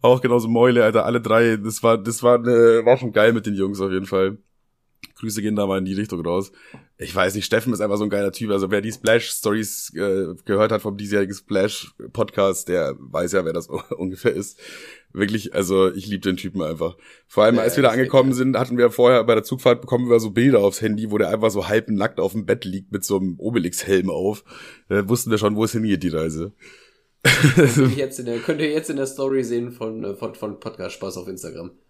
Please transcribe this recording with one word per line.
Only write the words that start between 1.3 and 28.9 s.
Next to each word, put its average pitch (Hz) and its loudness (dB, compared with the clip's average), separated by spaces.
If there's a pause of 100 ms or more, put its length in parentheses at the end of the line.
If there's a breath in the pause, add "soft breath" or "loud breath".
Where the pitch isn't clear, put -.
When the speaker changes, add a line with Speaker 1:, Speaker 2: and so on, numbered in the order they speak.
Speaker 1:
Das 107 -8
war, 117 4
das 113 -6
war, 120 6 (100)
äh, 117 6
war 123 6
schon 127 -6
geil 107 4
mit 113 -2
den 104 -2
Jungs 98 -2
auf 95 -2
jeden 95 -4
Fall. 98 -2 (760)
Grüße 107 -8
gehen 107 -2
da 104 0
mal 95 0
in 95 -4
die 92 -4
Richtung 95 -6
raus. 90 -4 (480 loud breath)
Ich 85 -12
weiß 95 0
nicht, 101 -6
Steffen 113 -2
ist 98 -4
einfach 104 -2
so 104 -2
ein 104 -4
geiler 101 -2
Typ. 110 -8
Also 98 0
wer 101 0
die 107 -6
Splash-Stories, 107 -2
äh, 92 -2 (100)
gehört 107 2
hat 104 -2
vom 101 -6
diesjährigen 101 -2
Splash-Podcast, 98 -2
der 82 -2
weiß 78 -6
ja, 95 0
wer 82 -4
das 82 -6
<laughs> - -10
ungefähr 95 -4
ist. 101 -10 (540 loud breath)
Wirklich, 104 -4
also 95 2
ich 98 -10
lieb 98 -6
den 92 -2
Typen 92 -8
einfach. 82 -6 (320 soft breath)
Vor 107 2
allem, 117 6
Speaker 2:
Ja, 113 2
Speaker 1:
als 117 0
wir 143 2
da 120 6
Speaker 2:
das 113 -2
geht 131 0
Speaker 1:
angekommen 131 4
Speaker 2:
ja. 123 0
Speaker 1:
sind, 127 0
hatten 123 -2
wir 120 6
vorher 123 4
bei 117 4
der 110 0
Zugfahrt, 127 2
bekommen 123 -2
wir 117 6
so 110 -2
Bilder 120 4
aufs 101 2
Handy, 110 -2
wo 107 0
der 98 2
einfach 110 0
so 95 -4
halb 107 0
nackt 104 -2
auf 92 -2
dem 110 -6
Bett - -2
liegt 95 -8
mit 98 -6
so 98 -2
einem 95 -4
Obelix-Helm 95 -2
auf. 92 -4 (460 loud breath)
Da 98 0
wussten 110 0
wir 107 2
schon, 104 0
wo 107 0
es 110 -4
hingeht, 107 -2
die 90 -2
Reise. 80 -4
<laughs> - -20
Speaker 2:
Könnt 131 4
ihr 135 6
jetzt 135 -6
in 123 -10
der, 117 -4
könnt 151 -4
ihr 156 0
jetzt 156 -4